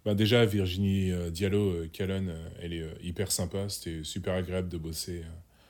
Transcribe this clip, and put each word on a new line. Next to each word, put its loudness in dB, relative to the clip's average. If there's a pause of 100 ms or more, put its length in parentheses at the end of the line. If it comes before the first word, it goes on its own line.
bah, 4
déjà, 6
Virginie, 2
euh, -2
Diallo, 2
euh, -4
Calonne, -2
euh, -8 (120)
elle -6
est, -4
euh, -8
hyper -4
sympa. -2
C'était -6
super -2
agréable -2
de -6
bosser, -6
euh, -12 (400)